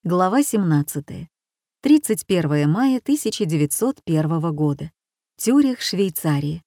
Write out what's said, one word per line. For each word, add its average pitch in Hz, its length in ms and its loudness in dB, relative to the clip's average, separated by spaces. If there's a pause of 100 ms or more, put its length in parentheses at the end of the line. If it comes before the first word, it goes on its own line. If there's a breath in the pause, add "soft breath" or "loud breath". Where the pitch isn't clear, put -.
Глава 185 360 2
семнадцатая. 160 880 -2 (500)
Тридцать 294 460 2
первое 151 400 2
мая 247 340 2
тысяча 226 440 -2
девятьсот 160 580 -2
первого 156 480 0
года. 147 400 -4 (440)
Цюрих, 262 460 2
Швейцария. 156 840 -2